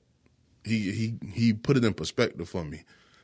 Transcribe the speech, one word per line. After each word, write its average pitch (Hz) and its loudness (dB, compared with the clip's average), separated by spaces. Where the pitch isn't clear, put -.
He, 107 0
he, 113 -2
he 117 4
put 123 2
it 120 4
in 104 4
perspective 85 -2
for 87 -6
me. 78 -12